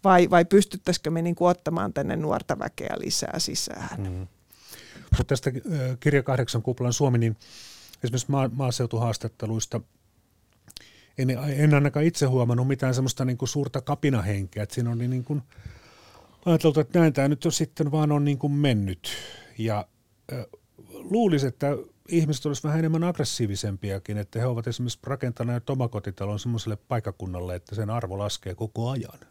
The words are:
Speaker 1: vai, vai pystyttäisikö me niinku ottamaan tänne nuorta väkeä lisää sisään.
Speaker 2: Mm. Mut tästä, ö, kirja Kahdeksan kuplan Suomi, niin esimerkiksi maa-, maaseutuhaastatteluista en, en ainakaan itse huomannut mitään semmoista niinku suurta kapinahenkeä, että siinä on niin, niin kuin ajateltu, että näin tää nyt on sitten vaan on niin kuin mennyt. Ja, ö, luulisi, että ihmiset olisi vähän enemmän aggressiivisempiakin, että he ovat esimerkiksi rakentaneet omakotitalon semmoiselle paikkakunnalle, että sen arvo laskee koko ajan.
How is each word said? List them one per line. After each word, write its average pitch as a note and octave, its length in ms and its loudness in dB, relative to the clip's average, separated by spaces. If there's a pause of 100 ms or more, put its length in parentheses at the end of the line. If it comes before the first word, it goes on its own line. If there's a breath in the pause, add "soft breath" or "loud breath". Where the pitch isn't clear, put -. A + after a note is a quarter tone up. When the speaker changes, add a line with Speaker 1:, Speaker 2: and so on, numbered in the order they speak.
Speaker 1:
vai, F3+ 260 8
vai E3+ 140 8
pystyttäisikö F#3 680 2
me E3 120 -2
niinku E3+ 240 2
ottamaan F3 460 0
tänne D3 240 -2
nuorta - 420 -2
väkeä - 400 -8
lisää - 400 -4
sisään. - 500 -6 (100)
Speaker 2:
Mm. F#2 280 -6 (920 loud breath)
Mut - 80 0
tästä, C3+ 240 0 (220)
ö, B2+ 280 -2
kirja C#3+ 220 4
Kahdeksan B2 400 0
kuplan B2 300 -2
Suomi, B2 260 2
niin A2+ 180 2 (680 loud breath)
esimerkiksi B2 260 -4
maa-, C3+ 220 2
maaseutuhaastatteluista A#2 1300 -4 (1400 loud breath)
en, C3 120 0 (260)
en D3 180 8
ainakaan C#3+ 320 4
itse E3 200 2
huomannut B2 420 2
mitään C3 260 0
semmoista C3 300 0
niinku B2+ 220 -2
suurta C#3 340 -2
kapinahenkeä, G#2 840 0
että - 120 -8
siinä A#2+ 160 -2
on A#2 80 -2
niin, B2 120 -2
niin B2+ 140 -2
kuin C#3+ 180 -4 (1040 soft breath)
ajateltu, D#3+ 340 4
että E3 180 2
näin D#3+ 140 6
tää C#3 160 2
nyt D3 180 -2
on E3 60 2
sitten D3+ 380 -2
vaan D3+ 220 2
on D3 120 2
niin C#3+ 140 0
kuin C#3+ 140 -2
mennyt. A2+ 560 0 (500 loud breath)
Ja, G#2+ 280 -2 (460)
ö, A#2 140 -10 (440)
luulisi, F3+ 560 2
että C3+ 200 -4 (420)
ihmiset D#3 380 2
olisi C#3+ 160 -4
vähän D3+ 160 0
enemmän D#3+ 260 2
aggressiivisempiakin, G#2 1120 -4
että G#2 200 -6
he A#2+ 80 0
ovat A#2 200 -2
esimerkiksi A#2+ 360 -6
rakentaneet A#2+ 680 -4
omakotitalon G#2 680 -4
semmoiselle A2+ 380 -4
paikkakunnalle, F2+ 800 -6
että F2 200 -12
sen G#2+ 160 -4
arvo G2 280 -4
laskee G2+ 360 -6
koko A2+ 360 -6
ajan. C3 280 -8 (120)